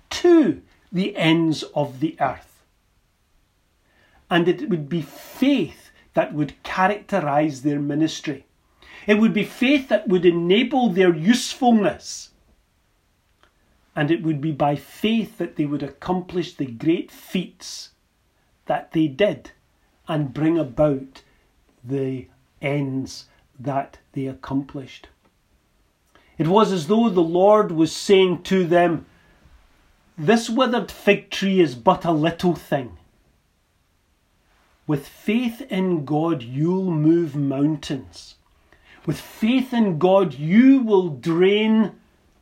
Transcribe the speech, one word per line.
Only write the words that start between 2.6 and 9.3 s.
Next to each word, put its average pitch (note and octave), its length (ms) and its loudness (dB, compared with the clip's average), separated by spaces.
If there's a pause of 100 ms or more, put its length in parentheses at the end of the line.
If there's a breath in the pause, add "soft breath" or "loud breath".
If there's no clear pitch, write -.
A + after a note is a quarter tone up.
And F3 180 2
it F3+ 200 -2
would D#3 200 -4
be D#3+ 140 -4
faith - 880 -4 (240 soft breath)
that E3 180 -2
would D3 300 -6
characterize D#3 1000 -2
their D3 180 -2
ministry. D3 680 -4 (600 loud breath)
It G#3 120 4
would G#3+ 160 2